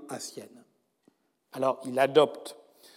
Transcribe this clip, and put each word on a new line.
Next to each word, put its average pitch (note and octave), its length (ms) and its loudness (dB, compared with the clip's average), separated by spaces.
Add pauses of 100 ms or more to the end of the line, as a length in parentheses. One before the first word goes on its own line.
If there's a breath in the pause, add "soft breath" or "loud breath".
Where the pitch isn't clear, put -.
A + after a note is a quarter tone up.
(100)
à B2 100 -10
Sienne. - 420 -18 (920)
Alors, C3 340 -2
il B2+ 120 -4
adopte C3+ 600 2 (380 soft breath)